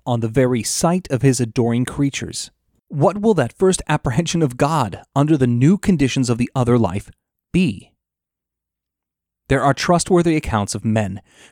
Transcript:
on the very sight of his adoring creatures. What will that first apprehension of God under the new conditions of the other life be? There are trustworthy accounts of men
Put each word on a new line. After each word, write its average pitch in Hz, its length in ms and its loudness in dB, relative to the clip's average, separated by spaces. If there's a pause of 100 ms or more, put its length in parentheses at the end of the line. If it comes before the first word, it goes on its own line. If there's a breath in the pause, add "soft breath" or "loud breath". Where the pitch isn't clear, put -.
on 120 160 -2
the 113 80 -4
very 123 340 0
sight - 480 -2
of 127 120 -2
his 131 180 2
adoring 117 420 0
creatures. - 680 -6 (360)
What 180 300 0
will 214 160 2
that 135 240 -2
first 190 320 2
apprehension 156 520 -2
of 127 140 0
God 139 460 -2 (120)
under 151 220 2
the 131 100 2
new 127 320 4
conditions 139 520 0
of 117 80 0
the - 180 -2
other 123 220 2
life 98 340 -2 (400)
be? 170 380 -2 (1600)
There 135 120 2
are 139 120 2
trustworthy 170 640 2
accounts 107 360 -4
of 107 120 -8
men 107 360 -2 (300 soft breath)